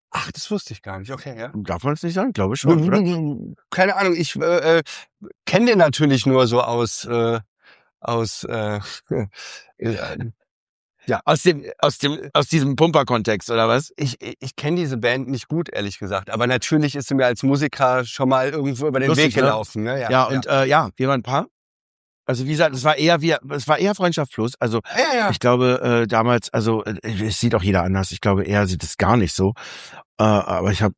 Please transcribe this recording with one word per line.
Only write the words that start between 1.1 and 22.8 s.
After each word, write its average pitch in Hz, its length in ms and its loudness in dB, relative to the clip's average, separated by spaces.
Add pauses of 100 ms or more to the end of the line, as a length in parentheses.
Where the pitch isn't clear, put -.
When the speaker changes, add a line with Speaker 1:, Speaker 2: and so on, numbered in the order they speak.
Speaker 1:
Okay, 135 280 -12
ja. 113 160 -10
Speaker 2:
Darf 95 280 -6
man's 147 200 -2
nicht 170 120 -4
sagen? 214 180 -2
Glaube 104 240 -2
schon, 156 240 4
Speaker 1:
Mhm. 165 60 2
Speaker 2:
oder? 170 680 -2 (140)
Speaker 1:
Keine 185 260 2
Ahnung, 190 220 2
ich, 170 180 -4
äh, 165 440 2
äh, 151 40 0 (600)
kenn 214 200 2
den 233 120 6
natürlich 147 480 4
nur 131 220 6
so 120 140 2
aus, 120 440 -2
äh, 117 340 0 (640)
aus, 117 420 -4
äh, 104 360 -4 (300)
<laughs> 107 180 -2 (500)
äh, 113 400 -6 (880)
ja. 113 200 -2
Speaker 2:
Aus 151 180 2
dem, 151 220 2 (140)
aus 147 180 2
dem, 147 200 -2 (160)
aus 147 140 2
diesem 139 300 2
Pumper-Kontext, 123 760 2
oder 113 160 4
was? 127 300 0
Speaker 1:
Ich, 135 240 -4
ich, - 180 -12
ich 135 160 -12
kenn 156 220 -2
diese 147 180 -2
Band 120 320 -2
nicht 131 220 -6
gut, 160 180 -2
ehrlich 101 320 -6
gesagt. 98 300 -4
Aber 113 180 -2
natürlich 139 480 0
ist 139 140 -8
sie 139 60 -2
mir 131 100 4
als 123 180 0
Musiker 135 640 0
schon 131 240 -4
mal 131 220 2
irgendwo 139 360 -4
über 131 140 0
den 139 80 2
Speaker 2:
Lustig, 156 180 4
Speaker 1:
Weg 113 80 -4
Speaker 2:
ne? 131 60 2
Speaker 1:
gelaufen, 110 420 -2
ne? 127 160 -4
Ja, 117 100 -4
Speaker 2:
Ja, 123 200 2
Speaker 1:
ja. 135 80 -2
Speaker 2:
und, 131 100 -6
äh, 135 180 2
ja, 139 300 2
wir 131 140 -2
waren 135 100 0
ein 110 40 -6
Paar. 143 240 -2 (760)
Also, 131 200 -4
wie 147 60 -4
gesagt, 151 220 2
es 127 120 -6